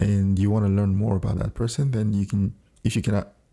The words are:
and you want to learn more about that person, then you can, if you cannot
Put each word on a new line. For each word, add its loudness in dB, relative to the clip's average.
and 2
you 2
want 2
to 2
learn 2
more 0
about -2
that -4
person, -2
then 0
you 0
can, 0
if -6
you -2
cannot -4